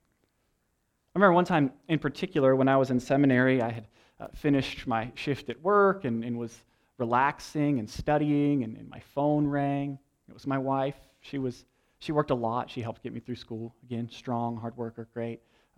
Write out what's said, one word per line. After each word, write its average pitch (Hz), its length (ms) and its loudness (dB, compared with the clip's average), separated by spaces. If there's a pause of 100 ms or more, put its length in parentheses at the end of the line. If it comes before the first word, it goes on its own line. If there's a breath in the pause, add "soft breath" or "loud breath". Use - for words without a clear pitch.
(1160)
I - 20 0
remember 190 160 8
one 175 120 6
time 151 260 2 (160)
in 160 100 2
particular 139 580 2
when 131 120 4
I 135 100 4
was 135 140 2
in 123 80 2
seminary, 131 640 4
I 113 80 -2
had, 117 160 -12 (320 soft breath)
uh, 107 160 -14
finished 139 500 -2
my 117 300 -4
shift - 340 -6
at 117 120 -12
work 196 440 4
and, 117 180 -2
and 120 140 -6
was 117 260 -10 (340)
relaxing 139 840 0
and 107 100 -6
studying, 147 720 0
and, 110 140 -8
and 110 120 -18
my - 100 -18
phone 147 480 0
rang. 143 500 -2 (300)
It - 60 -20
was - 120 -20
my 135 120 -2
wife. 135 380 -2 (260)
She - 160 -10
was, 127 280 -6 (340)
she - 120 -8
worked 147 200 0
a 131 40 4
lot. 117 340 -2
She 123 120 -10
helped 113 200 -8
get 117 120 -10
me 120 80 -10
through 120 160 -10
school. 113 360 -12 (100)
Again, 120 280 -8
strong, 117 440 -4
hard 117 220 -8
worker, 117 360 -10
great. 117 280 -6 (360)